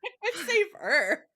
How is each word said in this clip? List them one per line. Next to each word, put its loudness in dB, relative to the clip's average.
<laughs> -12
it's -4
safer. 0